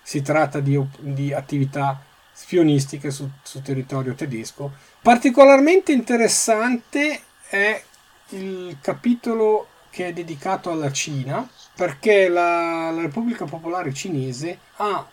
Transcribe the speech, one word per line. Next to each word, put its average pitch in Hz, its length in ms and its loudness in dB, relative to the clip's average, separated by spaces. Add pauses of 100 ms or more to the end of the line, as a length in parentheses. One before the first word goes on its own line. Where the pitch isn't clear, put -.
si - 200 -6
tratta 147 380 0
di 139 160 2
op-, 139 240 -2
di 139 340 -4
attività 139 680 -2 (300)
spionistiche 147 800 0
su, 139 180 -10 (140)
su - 180 -16
territorio 135 520 -6
tedesco. 139 580 -8 (300)
Particolarmente 277 920 6
interessante 240 1300 0 (280)
è 202 340 -2 (460)
il 185 500 -10
capitolo 226 880 0 (220)
che 185 180 -6
è 170 60 -8
dedicato 175 580 -6
alla 151 200 -4
Cina, 147 560 -6 (280)
perché 185 540 4
la, 170 640 0
la 165 100 -6
Repubblica 226 420 -4
Popolare 165 500 -6
Cinese 143 680 -6 (180)
ha 208 360 -2